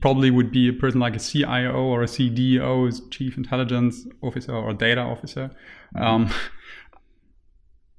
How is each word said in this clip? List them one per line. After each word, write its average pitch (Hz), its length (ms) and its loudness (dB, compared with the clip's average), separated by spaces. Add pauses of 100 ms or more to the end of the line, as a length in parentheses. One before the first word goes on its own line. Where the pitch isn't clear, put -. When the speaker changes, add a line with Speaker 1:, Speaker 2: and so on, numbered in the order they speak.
Speaker 1:
probably 135 300 4
would 123 200 4
be 123 180 4
a 123 40 2
person 127 260 0
like 120 160 0
a 110 40 -6
C 143 260 -2
I 123 220 0
O 127 140 -2 (140)
or 120 80 0
a 117 60 0
C 123 220 0
D 127 280 4
O, 127 280 2
as 120 240 -4
Chief 131 260 -6
Intelligence 123 680 -2 (160)
Officer 127 320 -6
or 110 180 -4
Data 113 300 0
Officer. 127 480 -8 (440)
Speaker 2:
Mm-hmm. - 120 -4
Speaker 1:
Um, 113 240 4
<laughs> - 40 -2 (1600)